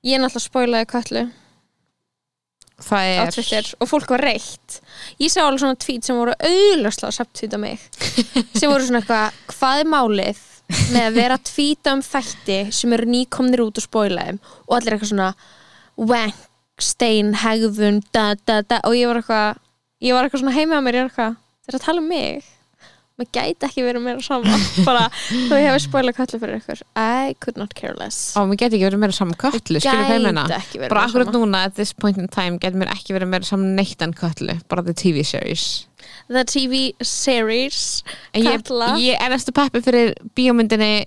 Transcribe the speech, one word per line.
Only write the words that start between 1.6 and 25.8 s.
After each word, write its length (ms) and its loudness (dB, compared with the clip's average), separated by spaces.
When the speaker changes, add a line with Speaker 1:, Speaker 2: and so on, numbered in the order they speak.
Speaker 2:
Það 280 0
Speaker 1:
á 60 2
Speaker 2:
er 100 -2
Speaker 1:
Twitter 300 -2
og 80 -2
fólk 240 0
var 100 2
reitt. 540 -6
Ég 140 0
sá 100 2
alveg 160 2
svona 160 2
tweet 300 -6
sem 100 0
voru 240 0
augljóslega 680 2
að 80 -6
subtweeta 420 -8
mig. 200 -8
Speaker 2:
<laughs> 560 -2
Speaker 1:
Sem 160 2
voru 160 4
svona 140 2
eitthvað, 320 0
„Hvað 320 2
er 100 0
málið 460 0
með 160 4
að 80 2
vera 200 4
að 120 -8
tweeta 480 0
um 40 -2
þætti 580 -4
sem 220 0
eru 120 0
nýkomnir 600 0
út 160 -6
og 20 -8
spoila 460 -2
þeim?“ 100 -10
Og 80 4
allir 180 0
eitthvað 160 -4
svona, 220 0
„Wank, 420 0
stein, 540 2
hegðun, 680 2
da, 220 2
da, 160 2
da.“ 240 0
Og 100 4
ég 160 2
var 80 0
eitthvað, 400 -2
ég 140 2
var 140 4
eitthvað 160 -2
svona 100 0
heima 240 2
á 20 0
mér, 140 0
ég 80 2
var 80 -4
eitthvað, 240 -2
„Þeir 80 -8
eru 60 -4
að 80 -12
tala 100 0
um 80 -2
mig.“ 360 -4
Maður 160 -8
gæti 320 -2
ekki 160 -4
verið 180 -2
meira 220 -6
saman. 380 2
Speaker 2:
<laughs> 140 4
Speaker 1:
Bara, 220 4
þú 320 2
hefur 240 4